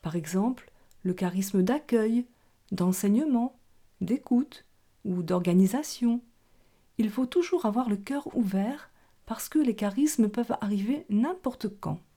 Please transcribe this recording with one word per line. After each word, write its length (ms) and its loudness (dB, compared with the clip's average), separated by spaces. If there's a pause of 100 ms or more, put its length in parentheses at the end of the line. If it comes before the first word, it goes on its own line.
Par 160 -6
exemple, 560 -2 (300)
le 100 0
charisme 500 0
d'accueil, 640 2 (480)
d'enseignement, 880 2 (400)
d'écoute 640 -2 (400)
ou 180 -2
d'organisation. 1000 2 (760)
Il 140 0
faut 160 -2
toujours 400 0
avoir 240 0
le 80 0
cœur 360 -8
ouvert 560 -2 (360)
parce 240 -10
que 80 0
les 180 2
charismes 540 2
peuvent 320 -2
arriver 480 -2
n'importe 580 -2 (120)
quand. 200 -6 (160)